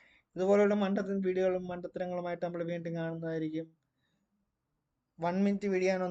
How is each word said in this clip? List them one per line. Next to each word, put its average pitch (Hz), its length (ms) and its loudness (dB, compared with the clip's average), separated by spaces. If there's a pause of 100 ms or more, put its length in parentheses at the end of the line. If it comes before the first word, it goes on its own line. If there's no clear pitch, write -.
(360)
ഇതുപോലുള്ള 202 480 4
മണ്ടത്തരം 196 440 0
വീഡിയോകളും 185 440 2
മണ്ടത്തരങ്ങളുമായിട്ട് 175 720 -6
നമ്മൾ 175 160 -4 (100)
വീണ്ടും 170 280 -6
കാണുന്നതായിരിക്കും. 165 680 -4 (1600)
വൺ 175 120 2 (100)
മിനിറ്റ് 202 280 0
വീഡിയോ 185 220 4
ആണോ 185 160 0